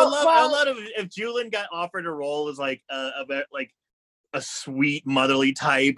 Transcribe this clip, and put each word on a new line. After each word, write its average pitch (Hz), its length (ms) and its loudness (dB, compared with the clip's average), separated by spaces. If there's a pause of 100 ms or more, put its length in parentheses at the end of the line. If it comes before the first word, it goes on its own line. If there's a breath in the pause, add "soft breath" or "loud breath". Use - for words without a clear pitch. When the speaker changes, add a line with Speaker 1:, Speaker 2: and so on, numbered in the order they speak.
Speaker 1:
Well, 277 60 4
Speaker 2:
love, 294 160 2
I 320 160 8
would 302 100 2
Speaker 1:
well 294 140 2
Speaker 2:
love 262 120 -2
if, 214 260 -8
if 180 60 -12
Julian 233 400 -6
got 202 220 -4
offered 175 340 -6
a 170 40 -6
role 147 380 -4
as, 143 100 -8
like, 135 320 -4
a, 135 200 -6 (100)
a 135 80 -8
ve-, 139 140 -4 (100)
like, 135 180 -8 (600)
a 135 100 -6
sweet 143 640 -4
motherly 135 460 4
type, 139 460 2